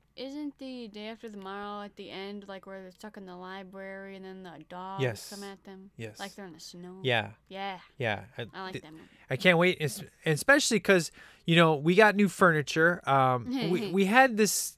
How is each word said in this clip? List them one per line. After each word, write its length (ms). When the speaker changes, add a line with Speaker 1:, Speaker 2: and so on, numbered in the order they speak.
Speaker 1:
Isn't 400
the 300
Day 180
After 220
Tomorrow 560
at 100
the 160
end, 360
like, 200
where 140
they're 100
stuck 260
in 80
the 100
library 800
and 100
then 180
the 260
dogs 320
Speaker 2:
Yes. 280
Speaker 1:
come 140
at 200
them? 340
Speaker 2:
Yes. 220
Speaker 1:
Like, 160
they're 100
in 80
the 60
snow? 440
Speaker 2:
Yeah. 280
Speaker 1:
Yeah. 320
Speaker 2:
Yeah. 280
I, 160
Speaker 1:
I 80
like 120
Speaker 2:
th-, 100
Speaker 1:
that 80
movie. 120
Speaker 2:
I 80
can't 200
wait, 220
es-, 240
especially 540
'cause, 320
you 100
know, 200
we 200
got 200
new 120
furniture. 800
Um, 360
Speaker 1:
<laughs> 260
Speaker 2:
we, 200
we 140
had 320
this 400